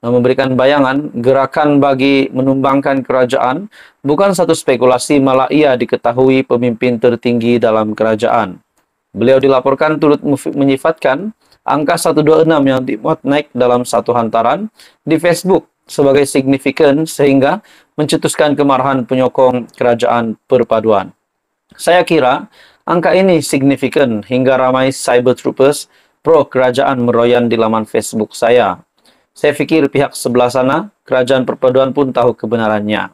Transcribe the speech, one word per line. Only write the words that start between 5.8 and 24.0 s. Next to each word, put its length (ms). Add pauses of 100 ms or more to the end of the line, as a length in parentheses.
pemimpin 560
tertinggi 640
dalam 320
kerajaan. 640 (560)
Beliau 240
dilaporkan 640
turut 240
muf-, 240
menyifatkan 800 (320)
angka 320
satu 320
dua 160
enam 240
yang 160
dimuat 400
naik 320
dalam 320
satu 320
hantaran 480 (400)
di 80
Facebook 560 (160)
sebagai 400
signifikan, 800
sehingga 560 (320)
mencetuskan 640
kemarahan 480
penyokong 720
kerajaan 560 (160)
perpaduan. 640 (640)
Saya 260
kira 460 (340)
angka 320
ini 240
signifikan 800